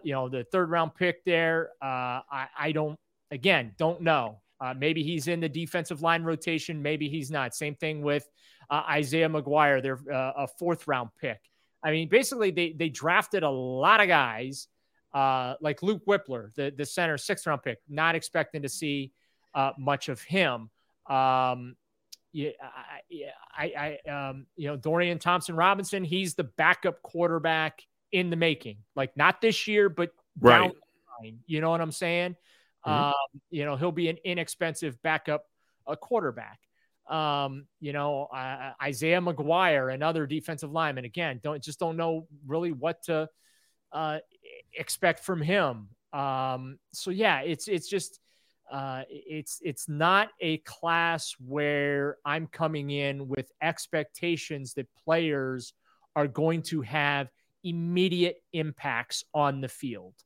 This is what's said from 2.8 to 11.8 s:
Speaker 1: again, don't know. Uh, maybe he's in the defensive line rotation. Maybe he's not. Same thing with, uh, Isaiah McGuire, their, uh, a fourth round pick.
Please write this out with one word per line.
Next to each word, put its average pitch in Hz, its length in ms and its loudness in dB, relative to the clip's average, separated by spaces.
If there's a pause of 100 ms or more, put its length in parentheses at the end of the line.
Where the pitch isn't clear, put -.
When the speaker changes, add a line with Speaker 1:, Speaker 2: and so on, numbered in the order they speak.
Speaker 1:
again, 131 440 2
don't 170 260 0
know. 127 400 2 (180)
Uh, 131 180 -4
maybe 160 240 0
he's 151 240 -4
in 170 140 0
the 160 80 0
defensive 156 540 -4
line 165 200 4
rotation. 160 580 -4
Maybe 147 280 -2
he's 147 240 -6
not. 135 200 -2
Same 147 220 -6
thing 156 280 -6
with, 147 280 0 (400)
uh, 147 180 2
Isaiah 156 400 2
McGuire, 147 540 4
their, 131 160 -2 (140)
uh, 131 320 -2
a - 20 -2
fourth 170 400 -2
round 123 240 0 (100)
pick. 117 200 -6 (420)